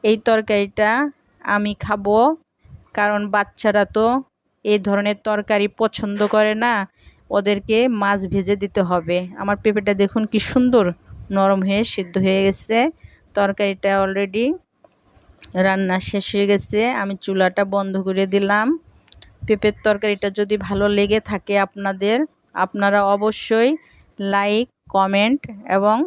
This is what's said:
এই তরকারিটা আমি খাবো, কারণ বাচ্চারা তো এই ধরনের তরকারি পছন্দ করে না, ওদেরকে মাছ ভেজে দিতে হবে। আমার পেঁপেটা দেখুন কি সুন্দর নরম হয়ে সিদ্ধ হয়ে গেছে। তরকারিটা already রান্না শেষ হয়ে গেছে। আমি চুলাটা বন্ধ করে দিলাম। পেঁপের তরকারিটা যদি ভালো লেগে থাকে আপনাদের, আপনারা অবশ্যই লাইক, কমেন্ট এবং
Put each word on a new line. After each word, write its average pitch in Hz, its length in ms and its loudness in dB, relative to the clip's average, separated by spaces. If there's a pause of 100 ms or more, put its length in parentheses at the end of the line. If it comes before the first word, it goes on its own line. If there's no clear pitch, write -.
এই 214 140 4 (100)
তরকারিটা 208 600 0 (520)
আমি 208 380 -2
খাবো, 208 380 0 (800)
কারণ 208 340 0
বাচ্চারা 202 540 0 (120)
তো 220 100 2 (600)
এই 208 220 2
ধরনের 202 360 0
তরকারি 208 440 0 (100)
পছন্দ 208 500 -2
করে 214 280 2
না, 233 180 0 (560)
ওদেরকে 202 480 0 (240)
মাছ 202 180 0 (120)
ভেজে 196 240 0
দিতে 196 340 -2
হবে। 175 280 0 (200)
আমার 202 220 -2
পেঁপেটা 208 340 0
দেখুন 202 380 0
কি 214 80 0 (120)
সুন্দর 247 340 4 (460)
নরম 196 340 2
হয়ে 196 160 0 (120)
সিদ্ধ 180 200 -6 (120)
হয়ে 190 180 2
গেছে। 196 340 0 (580)
তরকারিটা 196 540 -2 (100)
already 196 460 -2 (1200)
রান্না 190 340 0
শেষ 190 320 -4
হয়ে 202 160 0
গেছে। 202 320 0 (220)
আমি 196 200 -4
চুলাটা 190 440 0
বন্ধ 196 360 -4
করে 190 260 -2
দিলাম। 202 400 0 (760)
পেঁপের 214 400 0
তরকারিটা 208 440 0 (120)
যদি 208 180 0
ভালো 196 320 -2
লেগে 202 300 2 (100)
থাকে 202 300 -4
আপনাদের, 196 580 -2 (380)
আপনারা 202 440 2 (160)
অবশ্যই 220 540 0 (500)
লাইক, 202 460 0 (240)
কমেন্ট 196 520 0 (280)
এবং 202 260 2 (120)